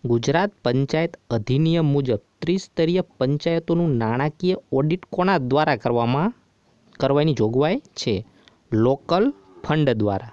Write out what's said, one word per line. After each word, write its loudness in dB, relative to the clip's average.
ગુજરાત 0
પંચાયત -2
અધિનિયમ 0
મુજબ 0
ત્રિસ્તરીય -2
પંચાયતોનું -2
નાણાકીય -2
ઓડિટ -2
કોના 0
દ્વારા 2
કરવામાં, 0
કરવાની 2
જોગવાઈ 0
છે? -6
લોકલ 2
ફંડ 2
દ્વારા. -2